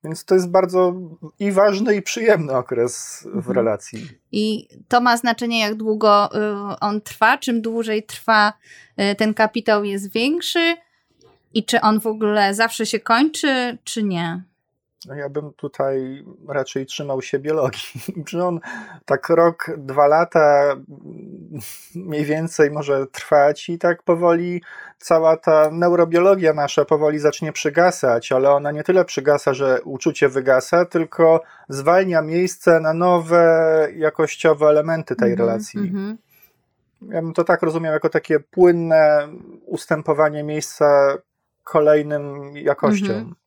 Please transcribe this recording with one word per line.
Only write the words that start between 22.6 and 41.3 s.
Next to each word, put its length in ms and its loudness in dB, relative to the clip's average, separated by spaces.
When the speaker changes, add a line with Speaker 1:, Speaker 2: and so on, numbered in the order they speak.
Speaker 1:
może 360 -2
trwać 600 2
i 100 -6
tak 240 -2
powoli 600 0
cała 380 2
ta 340 4
neurobiologia 840 2
nasza 300 0
powoli 340 0
zacznie 340 -2
przygasać, 800 0
ale 180 2
ona 220 0
nie 120 -8
tyle 200 2
przygasa, 500 0
że 280 0
uczucie 460 -2
wygasa, 560 2
tylko 560 2
zwalnia 540 2
miejsce 580 2
na 140 -2
nowe 1040 4
jakościowe 680 0
elementy 500 2
tej 140 2
Speaker 2:
Mhm, 180 0
Speaker 1:
relacji. 320 -6
Speaker 2:
mhm. 380 -6
Speaker 1:
Ja 140 -6
bym 100 -8
to 120 0
tak 180 2
rozumiał 300 -4
jako 160 -2
takie 320 0
płynne 880 2
ustępowanie 760 -2
miejsca 760 2